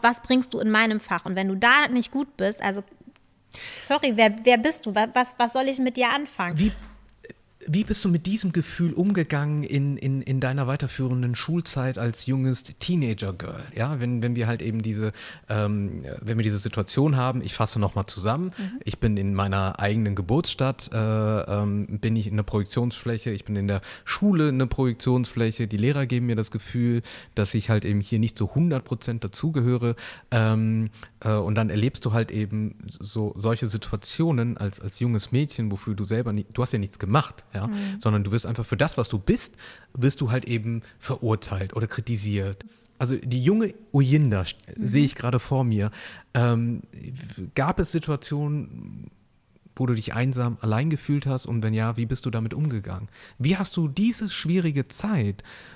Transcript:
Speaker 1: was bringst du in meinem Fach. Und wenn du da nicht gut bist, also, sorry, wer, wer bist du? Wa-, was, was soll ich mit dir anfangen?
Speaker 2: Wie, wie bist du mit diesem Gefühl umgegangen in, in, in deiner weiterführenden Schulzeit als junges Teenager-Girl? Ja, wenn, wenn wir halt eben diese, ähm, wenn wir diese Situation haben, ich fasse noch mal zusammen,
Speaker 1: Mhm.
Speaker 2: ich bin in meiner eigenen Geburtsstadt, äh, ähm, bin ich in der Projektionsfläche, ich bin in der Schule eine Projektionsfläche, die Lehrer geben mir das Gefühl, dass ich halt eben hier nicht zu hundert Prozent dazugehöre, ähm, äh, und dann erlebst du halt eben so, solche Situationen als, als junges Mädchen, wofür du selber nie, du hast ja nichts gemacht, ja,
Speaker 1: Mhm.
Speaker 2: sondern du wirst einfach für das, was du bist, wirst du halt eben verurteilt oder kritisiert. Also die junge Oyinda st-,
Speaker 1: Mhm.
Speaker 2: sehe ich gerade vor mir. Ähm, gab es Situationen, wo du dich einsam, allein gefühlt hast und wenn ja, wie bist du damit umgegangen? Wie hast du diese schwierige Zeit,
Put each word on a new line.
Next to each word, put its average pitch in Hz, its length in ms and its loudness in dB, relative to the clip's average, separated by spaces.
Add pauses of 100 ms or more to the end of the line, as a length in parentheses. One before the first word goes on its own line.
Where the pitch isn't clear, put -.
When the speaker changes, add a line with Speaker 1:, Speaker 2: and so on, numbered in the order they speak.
Speaker 1:
was 233 200 4
bringst 254 320 2
du 233 60 -2
in 220 120 2
meinem 214 280 4
Fach. - 260 -4
Und 185 100 -2
wenn 190 120 0
du 190 80 0
da 254 320 6
nicht 240 240 0
gut 277 240 -4
bist, 202 260 -2
also, 202 220 -2 (1000)
sorry, 277 320 2
wer, 220 280 6
wer 247 140 8
bist 302 280 2
du? 202 100 -2
Wa-, 214 180 4
was, 247 240 2
was 233 160 2
soll 262 140 2
ich 269 120 -2
mit 254 160 2
dir 247 140 2
anfangen? 226 480 -2
Speaker 2:
Wie, 202 140 4 (960)
wie 185 140 2
bist - 220 -2
du - 40 4
mit 170 180 2
diesem 190 260 0
Gefühl 170 400 0
umgegangen 151 680 0
in, 139 340 0
in, 135 240 0
in 135 180 0
deiner 131 280 0
weiterführenden 127 680 0
Schulzeit 135 640 -2
als 117 280 -2
junges 131 380 0
Teenager-Girl? 113 1000 -2 (140)
Ja, 131 240 -2
wenn, 123 220 0
wenn 120 160 0
wir 113 100 0
halt 117 140 0
eben 110 200 -2
diese, 107 300 0 (380)
ähm, 101 560 0 (160)
wenn 110 160 -2
wir 113 60 2
diese 104 160 2
Situation 131 580 0
haben, 127 240 0
ich - 140 -6
fasse - 240 0
noch 101 160 2
mal 98 120 -2
zusammen, 131 500 -2
Speaker 1:
Mhm. 208 280 -6
Speaker 2:
ich - 140 -6
bin 107 180 2
in 98 160 0
meiner 98 480 0
eigenen 104 340 2
Geburtsstadt, 131 800 -2
äh, - 40 -2
ähm, 104 1040 0
bin 113 160 0
ich 104 120 0
in 104 100 -2
der 104 60 2
Projektionsfläche, 117 880 -2
ich 98 120 -6
bin 104 140 -2
in 101 100 0
der 98 140 2 (240)
Schule 175 420 4
eine 131 200 2
Projektionsfläche, 120 1000 0
die 107 100 -2
Lehrer 135 280 2
geben 123 220 0
mir 117 100 2
das 110 140 -2
Gefühl, 120 500 0 (340)
dass 101 180 2
ich 110 160 0
halt 107 140 4
eben 101 160 2
hier 110 200 0
nicht 110 180 0
zu 101 180 -2
hundert 151 300 2
Prozent 113 400 -6
dazugehöre, 120 680 0 (360)
ähm, 110 580 4 (300)
äh, 110 140 0
und 104 220 2
dann 110 140 2
erlebst 107 360 0
du 107 80 2
halt 113 180 2
eben 107 440 -2 (120)
so, 104 480 -4
solche 113 320 0
Situationen 117 880 0
als, 98 220 -4
als - 200 -10
junges 120 340 0
Mädchen, 123 360 0
wofür 101 260 -4
du 101 100 -4
selber 113 260 0
nie, 104 220 -2
du - 80 -2
hast 127 100 0
ja 117 80 0
nichts 98 180 -6
gemacht, - 460 0 (100)
ja, 104 140 -2
Speaker 1:
Mhm. 101 320 -4
Speaker 2:
sondern 107 240 2
du 98 80 -2
wirst 117 140 0
einfach 117 220 -4
für 107 100 -2
das, 151 200 0
was 123 120 0
du 110 80 -2
bist, - 380 0 (380)
wirst 131 280 2
du 127 100 2
halt 127 140 0
eben 117 380 -2 (160)
verurteilt 107 760 -2
oder 110 120 0
kritisiert. 104 760 -2 (380)
Also 127 160 0
die 127 280 -2
junge 208 300 4 (180)
Oyinda 135 520 6
st-, - 120 -6 (220)
Speaker 1:
Mhm. - 100 -4
Speaker 2:
sehe 127 180 4
ich 135 100 -2
gerade 123 240 0
vor 131 240 0
mir. 107 260 2 (460)
Ähm, 120 480 2 (720)
gab 147 240 2
es 175 120 0
Situationen, 147 1160 -4 (680)
wo 113 120 0
du 120 80 2
dich 110 180 -4
einsam, 123 480 0
allein 113 300 2
gefühlt 143 340 0
hast 131 220 -2
und 117 160 -2
wenn 110 100 2
ja, 113 240 0
wie 117 80 0
bist 123 220 -4
du - 20 0
damit 113 240 -2
umgegangen? 107 560 -4 (300)
Wie 160 180 2
hast 190 180 -4
du 165 120 2
diese 208 420 0
schwierige 160 580 0
Zeit, 127 560 -2 (320)